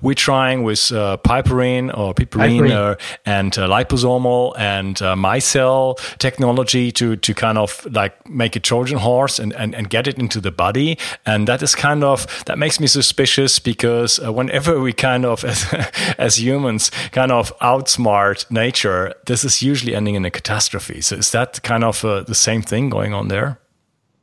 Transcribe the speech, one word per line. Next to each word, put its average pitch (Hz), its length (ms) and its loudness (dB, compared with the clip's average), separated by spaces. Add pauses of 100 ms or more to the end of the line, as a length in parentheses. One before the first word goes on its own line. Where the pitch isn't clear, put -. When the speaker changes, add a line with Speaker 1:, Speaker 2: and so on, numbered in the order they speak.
Speaker 1:
we're 135 100 2
trying 131 480 2
with, 107 300 0
uh, 101 320 0
piperine 127 720 2
or 98 160 -2
piperine, 113 560 2
Speaker 2:
Piperine. - 20 4
Speaker 1:
uh, 104 240 2 (300)
and, 98 320 0
uh, 95 100 0
liposomal 123 920 2
and, 98 420 -2
uh, 92 140 2
micelle 131 800 2 (220)
technology 127 720 2
to, 113 240 0
to 104 180 -2
kind 110 240 0
of, 104 340 -2
like, 101 380 -4
make 117 260 -2
a 110 40 -2
Trojan 127 400 0
horse 123 400 2
and, 107 140 -6
and, 107 200 -6
and 107 160 -8
get 117 180 0
it 135 120 -6
into 110 200 -4
the 95 120 -4
body. 120 480 0 (260)
And 107 220 2
that - 160 0
is 147 100 2
kind 147 300 2
of, 139 240 2 (180)
that - 140 -4
makes 151 200 0
me 151 60 0
suspicious 135 720 2
because, 120 640 0
uh, 113 80 -4
whenever 139 480 0
we 131 140 -2
kind 127 320 2
of, 117 180 -2
<laughs> - 0 -
as, 113 220 -4 (520)
as 113 240 0
humans, 123 500 0 (220)
kind 131 180 2
of 120 280 0
outsmart 113 920 2
nature, 104 640 0 (140)
this 123 180 0
is - 160 0
usually 123 340 0
ending 104 200 0
in 95 100 -2
a 87 40 -2
catastrophe. - 720 -4
So - 160 -2
is - 160 -2
that 120 320 -2
kind 117 220 2
of, 110 180 0
uh, 104 200 0
the 107 120 -6
same 113 260 2
thing 127 280 -2
going 104 240 -2
on 101 160 -4
there? 117 280 -2 (640)